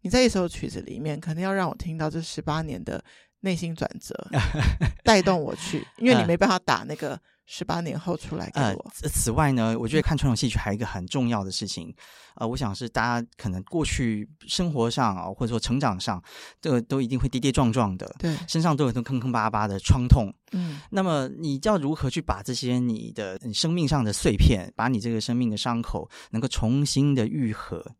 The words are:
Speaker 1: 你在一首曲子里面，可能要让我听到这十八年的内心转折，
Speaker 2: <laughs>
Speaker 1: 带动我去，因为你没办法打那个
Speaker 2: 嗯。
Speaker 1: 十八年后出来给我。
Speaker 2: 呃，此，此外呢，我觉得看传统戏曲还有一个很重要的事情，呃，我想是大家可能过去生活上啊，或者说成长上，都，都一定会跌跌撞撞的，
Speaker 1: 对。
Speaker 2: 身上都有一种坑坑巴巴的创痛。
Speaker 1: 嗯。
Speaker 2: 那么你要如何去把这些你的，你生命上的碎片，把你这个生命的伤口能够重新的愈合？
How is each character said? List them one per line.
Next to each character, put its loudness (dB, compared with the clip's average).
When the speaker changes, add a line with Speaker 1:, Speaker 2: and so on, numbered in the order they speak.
Speaker 1:
你 -2
在 6
一 8
首 2
曲 -8
子 -8
里 -12
面， -4
可 -6
能 -4
要 -2
让 0
我 -10
听 -8
到 -2
这 -4
十 -8
八 -2
年 -6
的 -6
内 0
心 -4
转 -4
折， -12
Speaker 2:
<laughs> 2
Speaker 1:
带 8
动 4
我 -4
去， -6
因 2
为 8
你 2
没 4
办 4
法 4
打 0
那 -6
个 -6
Speaker 2:
嗯。 -10
Speaker 1:
十 -10
八 -2
年 -6
后 -4
出 -8
来 -6
给 -2
我。 4
Speaker 2:
呃， 0
此， -8
此 0
外 4
呢， 2
我 -4
觉 0
得 4
看 2
传 2
统 4
戏 0
曲 -2
还 -2
有 0
一 -4
个 -2
很 -6
重 0
要 0
的 -6
事 -6
情， -10
呃， -6
我 -4
想 -4
是 -8
大 0
家 -6
可 -6
能 -4
过 -2
去 -2
生 -2
活 2
上 2
啊， -6
或 -6
者 -2
说 0
成 0
长 0
上， -4
都， 2
都 -2
一 0
定 -2
会 2
跌 -2
跌 2
撞 4
撞 2
的， -10
Speaker 1:
对。 -2
Speaker 2:
身 0
上 4
都 2
有 2
一 -4
种 -2
坑 -2
坑 -2
巴 0
巴 0
的 -2
创 4
痛。 6
Speaker 1:
嗯。 -4
Speaker 2:
那 0
么 0
你 -2
要 4
如 0
何 -2
去 -2
把 -4
这 -4
些 0
你 -2
的， -6
你 -8
生 0
命 2
上 2
的 0
碎 2
片， 4
把 0
你 2
这 -2
个 0
生 0
命 2
的 -2
伤 -2
口 -6
能 -2
够 -2
重 2
新 2
的 2
愈 0
合？ -8